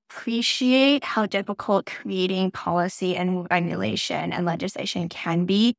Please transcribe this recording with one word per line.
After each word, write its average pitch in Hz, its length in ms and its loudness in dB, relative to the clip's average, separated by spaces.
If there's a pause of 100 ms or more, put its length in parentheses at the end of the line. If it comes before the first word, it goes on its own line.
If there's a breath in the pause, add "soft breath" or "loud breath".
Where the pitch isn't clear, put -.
appreciate 262 960 2
how 214 220 0
difficult 196 580 0
creating 190 680 0
policy 180 680 -2
and 180 340 0
regulation 175 840 -2
and 175 140 -2
legislation 170 640 -4
can 170 340 -2
be. 208 340 4